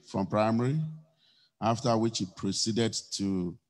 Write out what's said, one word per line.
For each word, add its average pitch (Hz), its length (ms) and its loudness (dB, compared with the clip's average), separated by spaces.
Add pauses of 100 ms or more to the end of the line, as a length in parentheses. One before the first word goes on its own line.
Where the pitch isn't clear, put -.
from 98 200 -2
primary, 113 540 2 (800)
after 113 360 2
which 113 220 0
he 98 80 -2 (100)
proceeded 110 600 0 (160)
to 92 440 -2 (140)